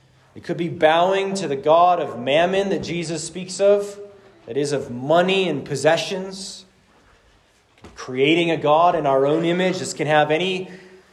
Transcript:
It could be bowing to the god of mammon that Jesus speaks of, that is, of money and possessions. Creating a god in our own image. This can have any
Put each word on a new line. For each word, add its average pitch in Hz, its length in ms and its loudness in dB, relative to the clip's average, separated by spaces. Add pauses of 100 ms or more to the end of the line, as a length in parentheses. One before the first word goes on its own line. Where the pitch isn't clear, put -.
(340)
It 117 100 -20
could 165 140 -6
be 165 120 -4
bowing 185 640 2
to 185 120 -6
the 139 80 -4
god 170 440 4
of 135 200 -6
mammon 175 500 0
that 165 120 -2
Jesus 160 420 -6
speaks 185 360 -10
of, 202 400 2 (480)
that 117 100 -6
is, 143 140 -2
of 123 180 -4
money 175 580 0
and 143 160 -4
possessions. 170 1040 -4 (1300)
Creating 151 560 0
a 156 80 0
god 151 380 4
in 151 100 -2
our 135 220 2
own 165 180 0
image. 180 320 0
This 135 160 -8
can 147 140 -6
have 151 240 2
any 180 400 -4 (420)